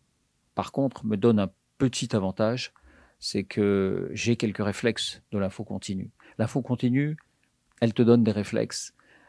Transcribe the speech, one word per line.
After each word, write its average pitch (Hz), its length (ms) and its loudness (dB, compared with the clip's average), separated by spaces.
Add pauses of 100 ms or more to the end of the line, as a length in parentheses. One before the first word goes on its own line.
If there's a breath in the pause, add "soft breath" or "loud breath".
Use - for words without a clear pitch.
(540)
par - 180 -4
contre, 135 340 -4
me 107 100 0
donne 110 220 4
un 95 120 0 (280)
petit 127 360 -2
avantage, 110 600 -2 (500 soft breath)
c'est 101 200 -4
que 98 680 0
j'ai 117 220 0
quelques 107 300 -2
réflexes - 640 -2
de 107 80 -4
l'info 98 240 -4
continue. 101 480 -8 (280 soft breath)
L'info 131 220 0
continue, 131 560 0 (640)
elle 113 140 2
te - 80 4
donne 117 220 8
des 107 80 4
réflexes. 107 640 -4 (340 soft breath)